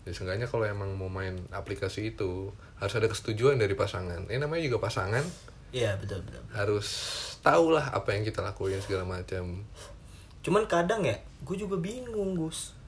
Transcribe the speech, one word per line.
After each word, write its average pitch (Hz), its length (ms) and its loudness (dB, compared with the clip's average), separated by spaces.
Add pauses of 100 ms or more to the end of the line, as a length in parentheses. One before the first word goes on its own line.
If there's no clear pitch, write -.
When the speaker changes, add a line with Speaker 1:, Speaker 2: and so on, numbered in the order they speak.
Speaker 1:
Ya, 92 80 -8
seenggaknya 95 320 -2
kalau 117 220 2
emang 101 260 -2
mau 95 160 -4
main 92 260 -4 (160)
aplikasi 98 600 -4
itu 95 400 -2 (240)
harus 98 160 -2
ada 110 160 4
kesetujuan 117 480 4
dari 104 160 4
pasangan. 92 560 -2
Eh, 110 80 -4
namanya 151 320 0
juga 113 160 2
pasangan. 107 400 0 (480)
Speaker 2:
Iya, 113 240 0
betul, 98 260 -6
betul, - 220 -12
betul. - 100 -14
Speaker 1:
Harus 104 340 2 (520)
tahu 165 320 8
lah 147 160 6
apa 98 240 0
yang 104 100 2
kita 107 200 0
lakuin 95 380 -2
segala 95 280 -2
macam. 90 560 -4 (760)
Speaker 2:
Cuman 208 240 4
kadang 185 360 4
ya, 120 140 2 (240)
gue - 160 -6
juga 196 220 -4
bingung, 208 580 -4
Gus. 160 400 -4 (120)